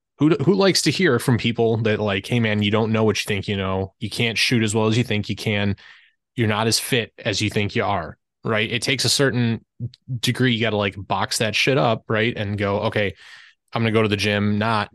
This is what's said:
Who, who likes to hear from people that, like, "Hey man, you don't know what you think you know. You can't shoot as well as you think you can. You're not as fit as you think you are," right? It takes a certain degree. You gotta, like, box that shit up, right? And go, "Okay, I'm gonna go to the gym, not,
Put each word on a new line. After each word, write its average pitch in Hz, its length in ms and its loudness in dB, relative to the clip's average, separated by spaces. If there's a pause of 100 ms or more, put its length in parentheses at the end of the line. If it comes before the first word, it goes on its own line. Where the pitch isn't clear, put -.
(180)
Who, 147 180 4
who 151 160 2
likes 196 300 2
to 160 80 2
hear 135 280 2
from 117 200 2
people 113 400 0
that, 107 200 2
like, 98 280 -2
"Hey 120 140 0
man, 107 220 0
you 101 80 2
don't 110 220 2
know 110 120 2
what 104 140 2
you - 80 -6
think 98 220 -4
you 101 80 -2
know. 95 440 -4
You 101 100 -6
can't 113 260 -2
shoot 117 260 2
as 104 120 0
well 110 120 2
as 110 120 2
you 123 60 0
think 104 260 -4
you 98 60 -4
can. 101 400 -2 (600)
You're 113 100 0
not 107 200 0
as 107 120 0
fit 117 400 -2
as 107 220 -4
you 107 80 -2
think 101 260 -2
you 110 100 0
are," 95 340 -4 (260)
right? 110 260 0
It 117 120 -4
takes 135 240 -2
a - 20 2
certain 120 560 0 (540)
degree. 127 340 0
You 110 80 0
gotta, 107 160 0
like, 101 220 0
box 98 400 -2
that 107 180 -2
shit 135 220 2
up, 117 280 0
right? 117 300 0
And 101 220 -4
go, 101 220 0
"Okay, 104 340 -2 (580)
I'm 117 80 -2
gonna 113 120 0
go 110 100 4
to 107 60 2
the 104 100 0
gym, 104 400 0
not, 107 360 0